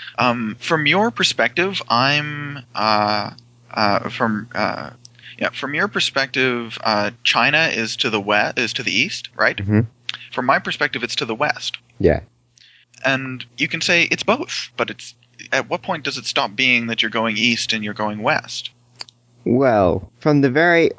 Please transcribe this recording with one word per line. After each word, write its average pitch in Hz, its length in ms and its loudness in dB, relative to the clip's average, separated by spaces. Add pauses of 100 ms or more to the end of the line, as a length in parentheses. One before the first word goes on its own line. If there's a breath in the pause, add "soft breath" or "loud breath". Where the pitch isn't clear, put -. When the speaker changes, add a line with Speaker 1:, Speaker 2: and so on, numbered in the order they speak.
(180 loud breath)
Speaker 1:
Um, 120 420 0
from 156 260 0
your 196 240 4
perspective, 180 800 0
I'm, 143 680 0 (160)
uh, 104 560 2 (400)
uh, 101 400 2
from, 117 440 -2
uh, - 360 -4 (480 loud breath)
yeah, 92 120 0
from 139 240 -8
your 185 140 0
perspective, 131 960 -2
uh, 104 260 2 (120)
China 147 500 2
is 110 240 -4
to 120 140 -2
the 104 100 0
we-, 104 360 2
is 120 180 -2
to - 80 -6
the 90 100 -4
east, 127 420 -2
right? 120 220 0
Speaker 2:
Mm-hmm. 104 240 2 (520 loud breath)
Speaker 1:
From 127 140 -4
my 147 120 4
perspective, 151 440 -4
it's 120 140 -6
to - 80 -4
the 113 100 -4
west. - 440 -4 (200)
Speaker 2:
Yeah. 82 220 4 (840 soft breath)
Speaker 1:
And 131 400 -2 (120)
you 143 120 -2
can 165 120 -6
say 170 240 2
it's - 180 -4
both, - 540 -2
but 113 140 -2
it's, - 240 -16 (380)
at 131 180 0
what 175 120 -2
point 160 220 -6
does 135 140 -4
it 117 80 -12
stop 117 280 -2
being 123 340 2
that 113 140 0
you're 110 80 0
going 110 260 0
east 113 360 0
and 110 120 -2
you're 104 100 -6
going 107 280 -4
west? - 480 -4 (760)
Speaker 2:
Well, 107 640 2 (100)
from 147 200 4
the 135 100 4
very 165 480 4